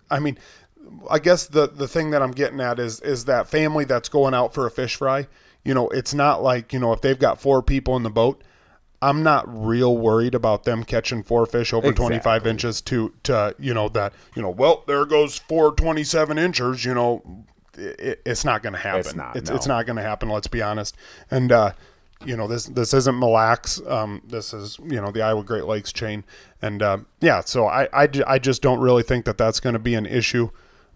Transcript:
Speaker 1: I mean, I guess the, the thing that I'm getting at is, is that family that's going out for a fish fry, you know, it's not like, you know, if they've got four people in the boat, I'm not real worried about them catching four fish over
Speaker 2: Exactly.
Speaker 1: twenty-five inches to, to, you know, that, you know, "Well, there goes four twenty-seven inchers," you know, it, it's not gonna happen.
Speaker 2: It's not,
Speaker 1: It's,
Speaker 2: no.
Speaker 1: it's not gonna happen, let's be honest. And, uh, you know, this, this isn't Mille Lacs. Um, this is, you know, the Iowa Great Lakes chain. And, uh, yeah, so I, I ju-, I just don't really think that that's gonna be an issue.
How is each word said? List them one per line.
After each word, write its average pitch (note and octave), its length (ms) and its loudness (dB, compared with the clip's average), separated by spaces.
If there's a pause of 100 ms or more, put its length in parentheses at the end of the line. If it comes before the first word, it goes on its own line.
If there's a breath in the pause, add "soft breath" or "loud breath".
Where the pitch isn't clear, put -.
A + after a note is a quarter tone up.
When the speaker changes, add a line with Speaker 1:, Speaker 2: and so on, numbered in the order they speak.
(100)
Speaker 1:
I C#3+ 80 0
mean, D3 180 -4 (760 soft breath)
I D#3 80 2
guess E3+ 280 4
the, D3 220 2
the C#3 200 -6
thing D#3 220 -2
that D3 120 2
I'm B2+ 100 -2
getting C3+ 280 -2
at B2 180 -2
is, A2+ 220 -6
is B2+ 240 -4
that B2 240 0
family D3+ 380 0
that's B2 240 -2
going C3+ 240 4
out B2 180 0
for C3 140 -2
a A2 40 -4
fish B2+ 260 -6
fry, C3+ 300 -2 (380 soft breath)
you C3+ 80 -2
know, B2 160 2
it's - 240 -4
not C#3+ 300 2
like, B2+ 320 0
you C3 40 -2
know, A#2 140 2
if A2 80 0
they've C3+ 180 2
got C3 220 2
four C3+ 220 4
people C3 340 0
in B2 60 -2
the A2+ 80 -4
boat, A2+ 340 2 (560 soft breath)
I'm C#3+ 220 0
not D3+ 260 2
real A#2 480 2
worried A2+ 380 2
about A2+ 300 0
them A#2 200 -2
catching A2+ 380 -4
four A#2 240 2
fish A#2+ 260 -2
over A2+ 140 0
Speaker 2:
Exactly. A2+ 180 2
Speaker 1:
twenty-five A2+ 420 0
inches A2+ 360 -4
to, A2 400 -2
to, G#2 360 0
you C3+ 140 -4
know, G#2+ 180 0
that, G2+ 220 -2 (220 soft breath)
you A#2 80 -6
know, F#2+ 80 -2
"Well, C3 360 2
there C#3+ 200 0
goes D3 320 2
four D#3+ 340 2
twenty-seven D#3 680 0
inchers," B2+ 460 -2
you B2+ 80 -2
know, A#2+ 520 -2 (340)
it, - 480 -8
it's A#2+ 180 -4
not A#2 180 0
gonna G#2 160 -8
happen. F#2+ 220 -4
Speaker 2:
It's - 140 -6
not, - 220 -10
Speaker 1:
It's, D#2+ 140 -8
Speaker 2:
no. C3+ 60 -2
Speaker 1:
it's B2+ 100 -4
not A#2 200 0
gonna A#2 160 -6
happen, G#2+ 260 -6
let's G#2+ 200 -4
be A#2 140 -6
honest. G#2 340 -6 (340 loud breath)
And, B2+ 200 2
uh, A2 220 6 (520 soft breath)
you C3 100 -6
know, A2 140 -4
this, A#2 160 -6
this A#2+ 300 -2
isn't B2+ 240 2
Mille B2 140 4
Lacs. A2+ 540 2
Um, G#2+ 400 -4
this A2+ 280 -10
is, G2+ 240 -14
you D3 240 -6
know, G2+ 80 -4
the A2 100 -4
Iowa A2 240 0
Great G2 220 -4
Lakes G#2 260 -4
chain. G#2 320 -8 (380 soft breath)
And, G#2 200 -4
uh, G2 140 2 (240)
yeah, A#2+ 240 4
so A#2 220 0
I, C3 260 0
I D3 140 4
ju-, C#3 200 0
I C3+ 120 4
just B2+ 240 -2
don't B2+ 180 2
really B2 220 6
think B2 240 -2
that G#2+ 100 -2
that's A2+ 240 0
gonna A#2 180 0
be A#2 160 -2
an G#2+ 120 -2
issue. A#2 420 0 (480 soft breath)